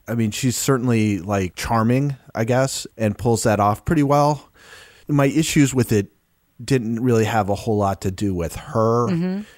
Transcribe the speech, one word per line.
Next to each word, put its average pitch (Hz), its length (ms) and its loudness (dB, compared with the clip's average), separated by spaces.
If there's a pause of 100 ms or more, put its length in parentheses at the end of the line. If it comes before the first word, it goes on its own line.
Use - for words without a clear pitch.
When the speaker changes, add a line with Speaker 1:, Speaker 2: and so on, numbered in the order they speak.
Speaker 1:
I 113 80 -4
mean, 113 160 0
she's 123 260 -2
certainly, 113 640 0
like, 95 360 -4
charming, 123 600 0 (200)
I 117 100 -2
guess, 131 400 -2 (120)
and 107 200 -2
pulls 117 260 0
that 104 160 2
off 104 240 0
pretty 156 200 0
well. 143 460 0 (580)
My 139 180 2
issues 143 480 2
with 120 180 2
it 101 160 2 (560)
didn't 117 380 -2
really 117 240 2
have 104 240 0
a 101 60 0
whole 107 220 -2
lot 98 240 -2
to 98 100 -4
do 95 240 -2
with 82 200 -6
her, 117 520 0
Speaker 2:
Mm-hmm. 185 340 -2 (160)